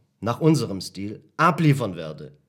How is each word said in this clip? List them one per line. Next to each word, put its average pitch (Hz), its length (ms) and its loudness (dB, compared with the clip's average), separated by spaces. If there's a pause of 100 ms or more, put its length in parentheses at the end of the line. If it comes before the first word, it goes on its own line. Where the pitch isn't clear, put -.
(220)
nach 117 200 -2
unserem 127 400 2
Stil, 98 420 -12 (140)
abliefern 143 600 2
werde. 76 360 -12 (160)